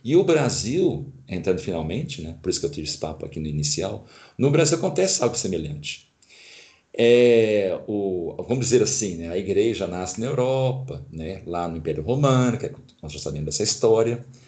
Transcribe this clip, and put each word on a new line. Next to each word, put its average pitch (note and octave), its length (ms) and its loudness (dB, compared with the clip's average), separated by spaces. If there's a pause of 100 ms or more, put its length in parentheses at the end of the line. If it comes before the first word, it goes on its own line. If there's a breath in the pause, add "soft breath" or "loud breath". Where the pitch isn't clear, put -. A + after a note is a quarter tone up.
e C3+ 140 2
o F#3 80 6
Brasil, C3+ 880 0 (160)
entrando F2+ 320 0
finalmente, E2+ 640 -6
né? D#2+ 200 -10
Por F2+ 60 -4
isso F2 100 -2
que - 60 -4
eu E2 60 -2
tive D#2 180 -8
esse - 80 -8
papo D#2 300 -8
aqui - 120 -12
no D#2 80 -6
inicial, D#2 600 -4 (300 loud breath)
no C#3 140 2
Brasil D#3+ 280 4
acontece F3+ 440 0
algo - 140 0
semelhante. D2+ 720 -6 (840 loud breath)
É, A2+ 960 6
o, F#2+ 480 -2 (140)
vamos B2+ 160 0
dizer B2+ 180 6
assim, F#2+ 340 -2
né? E2 120 -8
A F2 80 -4
igreja G2 500 0
nasce F2+ 320 -6
na A2+ 80 -4
Europa, C3 840 -2
né? D#2+ 320 -8
Lá E2+ 240 -4
no E2 80 -6
Império D#2+ 260 -4
Romano, B2+ 540 2
que - 80 -8
é, - 80 -8 (300)
nós D3+ 100 -12
já - 60 -12
sabemos - 260 -6
dessa - 180 -4
história. A2+ 640 2 (240 loud breath)